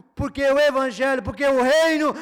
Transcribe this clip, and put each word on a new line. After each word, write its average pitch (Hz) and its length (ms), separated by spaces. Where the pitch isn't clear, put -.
Porque 277 280
o 277 160
evangelho, 262 640
porque 214 240
o 269 160
reino 311 600